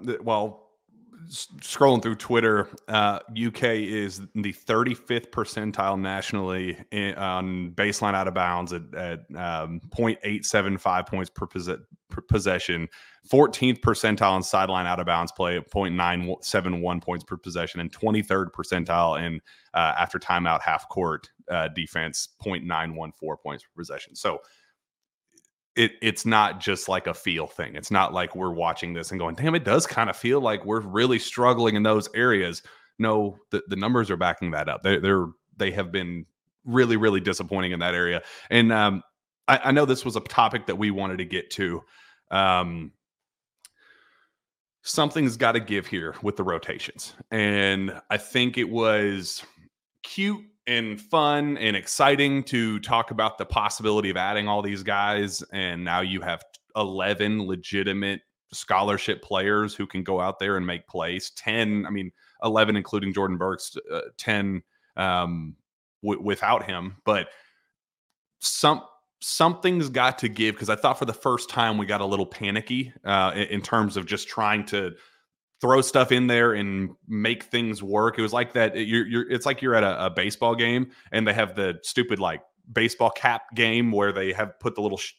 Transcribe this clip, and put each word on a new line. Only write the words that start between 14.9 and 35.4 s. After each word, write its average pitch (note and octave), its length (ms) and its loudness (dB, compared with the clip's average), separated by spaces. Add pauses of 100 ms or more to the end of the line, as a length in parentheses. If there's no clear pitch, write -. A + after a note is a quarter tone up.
of F2 60 -4
bounds E2+ 260 0
play F2 260 -2
at - 120 -10
point F#2+ 240 -2
nine F2+ 460 0
seven F#2 400 -2
one F2 200 -2
points F2 240 -8
per F2+ 120 -10
possession, E2+ 440 -8
and E2+ 120 -8
twenty-third G2+ 600 0
percentile E2+ 720 0
in, E2 180 -6 (340)
uh, E2 240 2
after F2 200 -2
timeout E2+ 440 0
half D#2 260 -2
court, E2 420 -4 (180)
uh, E2 200 -2
defense, D#2+ 600 -6 (100)
point F#2 240 -6
nine D#2+ 320 -4
one D#2+ 160 -12
four D#2 240 -8
points C#2+ 260 -12
per - 140 -20
possession. C#2+ 400 -14
So F2 240 -4 (1400)
it, A#2 240 4
it's A2 240 -2
not G#2 340 4
just, F#2+ 300 -4
like, F#2 180 -2
a F2 60 -2
feel D#2+ 340 -4
thing. C#2+ 300 -10
It's - 140 -14
not F#2+ 240 2
like F2+ 200 -4
we're F2+ 160 -4
watching E2+ 440 -4
this E2 160 -8
and F#2 100 -8
going, E2 140 -4
"Damn, D#3 200 0
it E3 100 0
does A#2+ 220 4
kinda A2+ 280 0
feel C3 260 0
like G#2+ 240 -2
we're A2 160 0
really A2 380 2
struggling A#2 580 2
in G#2 60 2
those G#2+ 320 4
areas." G2+ 480 2 (360)
No, G#2+ 380 0 (140)
the, G2 180 -2
the F#2+ 80 -4
numbers G#2+ 340 0
are F#2 60 0
backing F2 360 0
that D2+ 180 -2
up. - 120 -6
They, F#2+ 160 4
they're, F#2 280 4 (320)